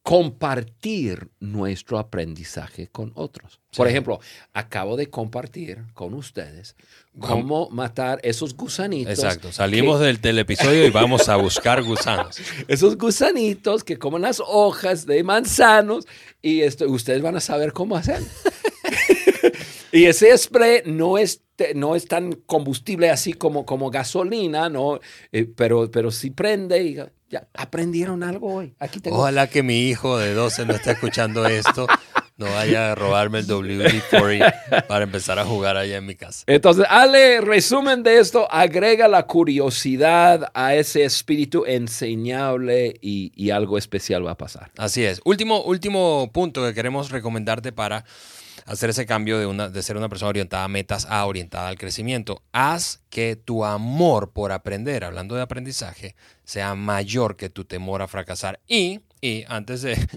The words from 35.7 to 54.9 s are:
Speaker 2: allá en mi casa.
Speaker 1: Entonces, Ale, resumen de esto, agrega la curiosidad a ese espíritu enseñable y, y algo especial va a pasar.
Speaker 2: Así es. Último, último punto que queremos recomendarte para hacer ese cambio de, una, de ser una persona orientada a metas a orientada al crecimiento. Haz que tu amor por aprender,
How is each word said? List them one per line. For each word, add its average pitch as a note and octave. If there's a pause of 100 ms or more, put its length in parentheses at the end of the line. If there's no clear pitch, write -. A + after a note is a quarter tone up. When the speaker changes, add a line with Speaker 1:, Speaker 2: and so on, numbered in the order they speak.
Speaker 2:
allá G2
en G2
mi G2
casa. -
Speaker 1:
Entonces, F3
Ale, C4
resumen A#3+
de A3+
esto, A3+
agrega F#3
la F#3
curiosidad D3
a C3
ese D3+
espíritu D3
enseñable B2
y, G2
y G2+
algo G#2
especial F#2
va E2+
a F2
pasar. -
Speaker 2:
Así A2
es. F#2+
Último, G#3+
último F3
punto D3
que A#2+
queremos C3
recomendarte A2+
para G#2+ (600)
hacer A2+
ese A#2+
cambio A2
de, G#2+
una, G2
de F#2+
ser G2+
una A2
persona G#2
orientada F#2+
a F#2+
metas G2
a G#2
orientada F2+
al F#2
crecimiento. G#2+ (120)
Haz D3+
que A2+
tu A2+
amor A2
por G2+
aprender, G#2